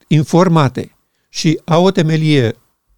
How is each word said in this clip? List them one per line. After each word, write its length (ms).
informate 880
și 360
au 200
o 60
temelie 680